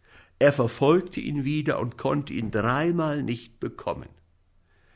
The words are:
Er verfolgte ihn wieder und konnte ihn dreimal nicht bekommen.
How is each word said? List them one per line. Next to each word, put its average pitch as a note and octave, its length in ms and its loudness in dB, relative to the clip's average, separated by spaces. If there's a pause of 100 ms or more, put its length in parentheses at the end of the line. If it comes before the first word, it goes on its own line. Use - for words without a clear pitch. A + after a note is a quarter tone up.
(400)
Er C#3+ 120 8
verfolgte C#3+ 680 2
ihn C#3+ 240 -4
wieder D3+ 340 0
und A#2+ 200 -6
konnte C#3+ 340 -2
ihn A2+ 180 -4
dreimal D3 720 0
nicht A#2 380 -8
bekommen. - 480 -8 (880)